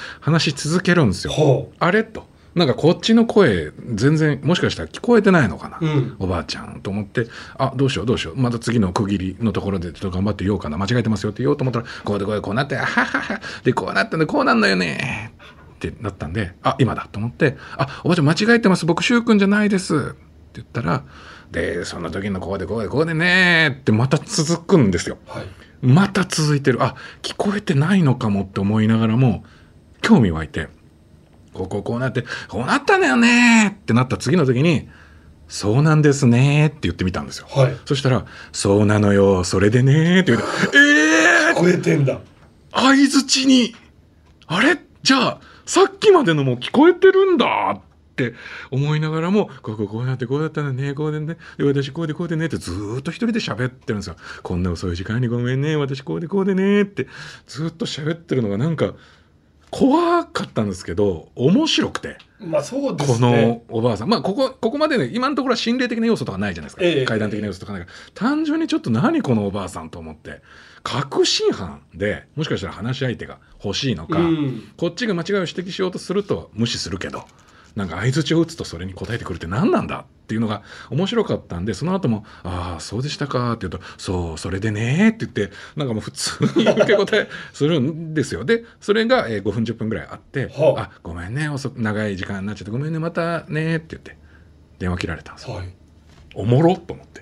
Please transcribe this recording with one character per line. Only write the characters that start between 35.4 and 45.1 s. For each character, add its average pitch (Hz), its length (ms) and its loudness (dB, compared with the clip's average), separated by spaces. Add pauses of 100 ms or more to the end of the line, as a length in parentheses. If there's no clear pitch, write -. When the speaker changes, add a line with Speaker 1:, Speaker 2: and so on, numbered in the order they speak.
Speaker 1:
「そ 104 320 0
う - 20 4
な 156 140 4
ん 151 60 6
で 147 100 6
す 139 160 4
ね」 143 400 6
っ - 40 4
て - 100 -20
言 90 100 0
っ 85 40 -4
て 90 100 -4
み 92 80 -2
た - 80 -4
ん 69 60 -10
で - 40 -14
す - 60 -14
よ。 - 120 -18
Speaker 2:
は 135 200 4
い。 - 160 -8
Speaker 1:
そ 147 100 -2
し 135 60 -4
た 135 80 2
ら、 110 160 0 (260)
「そ 101 280 2
う 107 60 4
な 104 140 4
の 101 140 4
よ、 98 320 4
そ 95 160 -2
れ 101 80 6
で 123 120 4
ね」 160 400 4
っ - 40 2
て 117 80 4
言 - 20 4
う - 80 0
と、 - 40 -6 (300)
「え 311 760 4
ー！」 - 20 0
Speaker 2:
聞 - 0 -
こ 180 140 4
え 175 80 4
て 165 180 2
ん 143 80 2
だ。 135 160 0 (540)
Speaker 1:
相 269 340 6
槌 269 400 0
に、 254 260 4 (720)
「あ 170 120 -2
れ？ 285 180 4 (240)
じ - 120 2